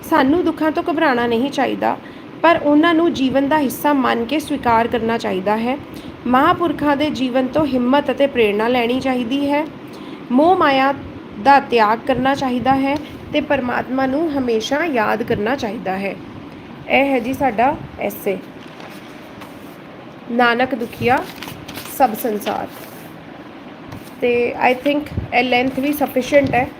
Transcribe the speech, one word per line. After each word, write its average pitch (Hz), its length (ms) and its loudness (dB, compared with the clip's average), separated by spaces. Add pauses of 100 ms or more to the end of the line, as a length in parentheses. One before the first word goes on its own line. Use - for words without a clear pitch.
(100)
ਸਾਨੂੰ 302 340 4
ਦੁੱਖਾਂ 311 280 0
ਤੋਂ 339 180 -2
ਘਬਰਾਉਣਾ 277 360 2
ਨਹੀਂ 240 240 0
ਚਾਹੀਦਾ, - 460 0 (460)
ਪਰ 330 200 6
ਉਹਨਾਂ 302 320 6
ਨੂੰ 330 180 4
ਜੀਵਨ 262 360 0
ਦਾ 311 100 2
ਹਿੱਸਾ 294 340 0
ਮੰਨ 233 320 2
ਕੇ 269 140 -2
ਸਵੀਕਾਰ 240 480 2
ਕਰਨਾ 226 320 0
ਚਾਹੀਦਾ 208 380 -2
ਹੈ। 247 220 -2 (480)
ਮਹਾਂਪੁਰਖਾਂ 294 720 2
ਦੇ 294 140 0
ਜੀਵਨ 254 360 0
ਤੋਂ 294 200 0
ਹਿੰਮਤ 262 440 2
ਅਤੇ 277 160 2
ਪ੍ਰੇਰਣਾ 220 420 2
ਲੈਣੀ 247 320 2
ਚਾਹੀਦੀ 262 500 0
ਹੈ। 294 160 2 (680)
ਮੋਹ 320 240 6
ਮਾਇਆ 277 380 4 (500)
ਦਾ 277 160 8
ਤਿਆਗ 226 460 2
ਕਰਨਾ 262 280 2
ਚਾਹੀਦਾ 262 400 0
ਹੈ 269 220 0 (360)
ਤੇ 294 80 2
ਪਰਮਾਤਮਾ 262 680 0
ਨੂੰ 277 320 0
ਹਮੇਸ਼ਾ 247 460 0
ਯਾਦ 220 380 0
ਕਰਨਾ 226 340 -2
ਚਾਹੀਦਾ 196 420 -6
ਹੈ। 196 180 -4 (720)
ਇਹ 254 180 6
ਹੈ 269 120 2
ਜੀ 233 140 -2
ਸਾਡਾ 262 440 2 (240)
ਐਸੇ, 202 380 -4 (1900)
ਨਾਨਕ 240 440 4
ਦੁਖੀਆ 240 500 0 (760)
ਸਭ 240 160 4
ਸੰਸਾਰ। 214 540 -4 (1500)
ਤੇ 240 340 2 (180)
I - 20 4
think 285 460 -2 (140)
ਇਹ 247 100 4
ਲੈਂਥ 254 340 2
ਵੀ 285 140 0
ਸਫੀਸ਼ੀਐਂਟ 277 640 2
ਹੈ। 247 140 2 (120)